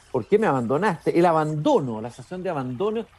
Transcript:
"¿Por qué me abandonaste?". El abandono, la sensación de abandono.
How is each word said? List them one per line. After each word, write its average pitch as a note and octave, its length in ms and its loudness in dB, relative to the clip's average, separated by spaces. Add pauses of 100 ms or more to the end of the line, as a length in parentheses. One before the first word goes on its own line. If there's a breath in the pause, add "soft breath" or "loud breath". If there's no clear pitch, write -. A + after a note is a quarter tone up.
(120)
"¿Por B2+ 160 -2
qué G3+ 100 4
me A3 80 0
abandonaste?". C#3+ 720 0
El E3+ 80 6
abandono, D#3 760 2
la A#2+ 100 -10
sensación F3+ 320 -12
de F#3 80 -4
abandono. E3 560 -4 (120)